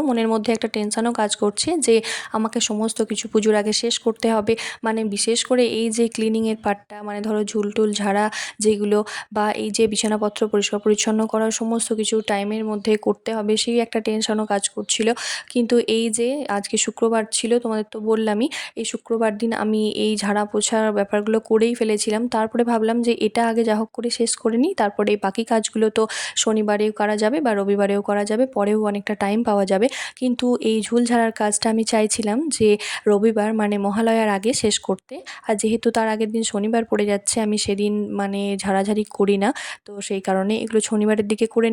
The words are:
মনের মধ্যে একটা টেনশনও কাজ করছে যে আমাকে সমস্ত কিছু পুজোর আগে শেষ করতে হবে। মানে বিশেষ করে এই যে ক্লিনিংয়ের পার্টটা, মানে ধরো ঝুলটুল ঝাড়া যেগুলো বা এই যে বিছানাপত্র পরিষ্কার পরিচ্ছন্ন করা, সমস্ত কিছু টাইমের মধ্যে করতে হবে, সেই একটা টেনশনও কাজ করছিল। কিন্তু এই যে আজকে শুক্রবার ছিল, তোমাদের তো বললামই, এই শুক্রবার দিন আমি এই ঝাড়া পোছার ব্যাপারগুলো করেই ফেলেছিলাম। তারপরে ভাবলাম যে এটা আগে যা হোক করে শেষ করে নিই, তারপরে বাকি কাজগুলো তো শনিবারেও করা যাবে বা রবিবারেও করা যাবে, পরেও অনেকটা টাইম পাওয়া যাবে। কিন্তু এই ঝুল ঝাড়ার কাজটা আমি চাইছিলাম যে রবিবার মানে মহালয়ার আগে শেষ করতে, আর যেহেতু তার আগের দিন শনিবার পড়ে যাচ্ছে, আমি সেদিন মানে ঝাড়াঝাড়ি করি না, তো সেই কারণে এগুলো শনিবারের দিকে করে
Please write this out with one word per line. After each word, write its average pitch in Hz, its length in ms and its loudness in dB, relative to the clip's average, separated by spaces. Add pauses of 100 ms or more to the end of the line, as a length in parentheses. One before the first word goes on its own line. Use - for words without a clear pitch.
মনের 233 260 0
মধ্যে 220 260 0
একটা 220 220 -2
টেনশনও 220 380 -2
কাজ 220 220 0
করছে 208 420 -2
যে 240 180 4 (360)
আমাকে 220 260 -2 (120)
সমস্ত 220 280 -2 (120)
কিছু 208 180 -6
পুজোর 214 280 4
আগে 208 260 0
শেষ 233 140 -2 (100)
করতে 226 300 0
হবে। 214 180 2 (300)
মানে 226 180 0 (140)
বিশেষ 226 300 0
করে 254 180 4 (160)
এই 226 100 0
যে 233 160 2 (100)
ক্লিনিংয়ের 220 500 0
পার্টটা, 202 380 -4
মানে 208 180 -8
ধরো 214 220 -2
ঝুলটুল 208 500 0
ঝাড়া 202 320 0 (340)
যেগুলো 208 400 2 (320)
বা 208 200 0
এই 220 200 -4
যে 226 160 2
বিছানাপত্র 214 600 0
পরিষ্কার 208 320 0
পরিচ্ছন্ন 214 480 2
করা, 220 240 0
সমস্ত 226 380 -2 (100)
কিছু 214 220 -2
টাইমের 208 440 -2
মধ্যে 214 320 -2
করতে 208 360 -2
হবে, 214 240 0
সেই 233 220 0
একটা 226 280 0
টেনশনও 214 380 -2
কাজ 202 180 -2 (120)
করছিল। 214 320 -2 (460)
কিন্তু 240 220 2 (120)
এই 226 180 2 (120)
যে 233 100 0 (300)
আজকে 202 200 -6
শুক্রবার 226 540 0
ছিল, 226 280 -2
তোমাদের 220 340 -4
তো 220 40 -10 (120)
বললামই, 220 380 2 (280)
এই 226 100 -6
শুক্রবার 226 520 -2
দিন 226 140 -2 (120)
আমি 214 180 0 (240)
এই 214 120 2
ঝাড়া 208 280 0
পোছার 220 400 0 (120)
ব্যাপারগুলো 208 420 0
করেই 220 360 2
ফেলেছিলাম। 220 480 0 (120)
তারপরে 220 280 0
ভাবলাম 233 160 2 (280)
যে 233 60 4 (140)
এটা 233 200 0
আগে 226 220 0
যা 214 100 4
হোক 220 140 -4
করে 233 160 -4
শেষ 226 220 0 (100)
করে 226 160 0
নিই, 320 240 2
তারপরে 208 300 0 (140)
বাকি 196 260 0
কাজগুলো 220 360 2 (100)
তো 220 60 4 (320)
শনিবারেও 214 640 2
করা 208 240 2
যাবে 233 220 2
বা 233 80 2
রবিবারেও 202 560 2
করা 208 160 2
যাবে, 220 180 2 (120)
পরেও 208 240 2 (100)
অনেকটা 202 240 -4 (100)
টাইম 202 200 0
পাওয়া 202 280 2
যাবে। 196 160 4 (320)
কিন্তু 247 260 0 (240)
এই 220 120 2
ঝুল 233 240 2
ঝাড়ার 233 340 2
কাজটা 208 300 0
আমি 220 220 2
চাইছিলাম 214 460 2 (120)
যে 220 200 4 (380)
রবিবার 208 460 4
মানে 208 240 0
মহালয়ার 220 600 2
আগে 208 160 -2
শেষ 214 260 0
করতে, - 360 -6 (300)
আর 220 100 0
যেহেতু 220 360 0
তার 226 220 2
আগের 220 220 -2
দিন 226 80 0
শনিবার 220 420 0
পড়ে 208 200 0
যাচ্ছে, 202 300 0 (100)
আমি 208 200 0
সেদিন 208 280 0 (260)
মানে 196 220 -2 (200)
ঝাড়াঝাড়ি 202 420 0 (140)
করি 202 200 4
না, 196 120 2 (340)
তো - 80 -18 (160)
সেই 196 200 -4
কারণে 190 260 0 (100)
এগুলো 220 160 0 (100)
শনিবারের 214 420 2
দিকে 220 160 0
করে 226 260 2